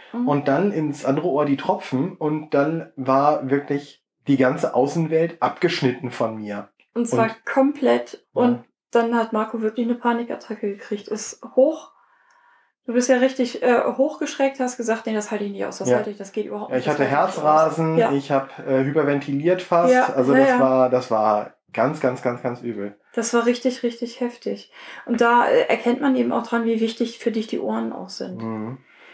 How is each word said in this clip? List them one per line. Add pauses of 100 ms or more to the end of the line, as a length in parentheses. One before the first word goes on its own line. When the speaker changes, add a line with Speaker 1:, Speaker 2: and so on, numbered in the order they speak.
(120)
Speaker 1:
Mhm.
Speaker 2:
und
dann
ins
andere
Ohr
die
Tropfen
und
dann
war
wirklich (240)
die
ganze
Außenwelt
abgeschnitten
von
mir. (240)
Speaker 1:
Und
zwar
Speaker 2:
Und
Speaker 1:
komplett.
Speaker 2:
Ja.
Speaker 1:
Und (280)
dann
hat
Marco
wirklich
eine
Panikattacke
gekriegt.
Ist (120)
hoch. (960)
Du
bist
ja
richtig,
äh, (160)
hochgeschreckt,
hast
gesagt,
„Nee,
das
halte
ich
nicht
aus,
das
Speaker 2:
Ja.
Speaker 1:
halte
ich,
das
geht
überhaupt
Speaker 2:
Ja,
Speaker 1:
nicht,
Speaker 2:
ich
Speaker 1:
das
Speaker 2:
hatte
Speaker 1:
halte
ich
nicht
aus.“
Speaker 2:
Herzrasen,
Speaker 1:
Ja.
Speaker 2:
ich
hab,
äh,
hyperventiliert
fast.
Speaker 1:
Ja,
Speaker 2:
Also
Speaker 1:
ja,
Speaker 2:
das
Speaker 1:
ja.
Speaker 2:
war,
das
war (180)
ganz,
ganz,
ganz,
ganz
übel. (180)
Speaker 1:
Das
war
richtig,
richtig
heftig. (340)
Und
da,
äh,
erkennt
man
eben
auch
dran,
wie
wichtig
für
dich
die
Ohren
auch
sind.
Speaker 2:
Mhm. (360)